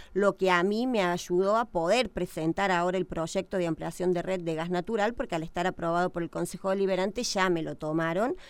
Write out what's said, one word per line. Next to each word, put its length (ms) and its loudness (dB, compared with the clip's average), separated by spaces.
lo 240 2
que 120 2
a 140 6
mí 240 2
me 160 2
ayudó 520 2
a 100 0
poder 440 2
presentar 600 -2
ahora 260 2
el 80 0
proyecto 520 -4
de 100 0
ampliación 440 -2
de 120 0
red 160 -2
de 160 -4
gas 160 -4
natural, 420 0
porque 220 -4
al 80 -2
estar 240 -2
aprobado 420 0
por 140 -4
el 80 -6
Consejo 400 -4
Deliberante 500 0
ya 300 2
me 100 0
lo 140 -6
tomaron, 600 -2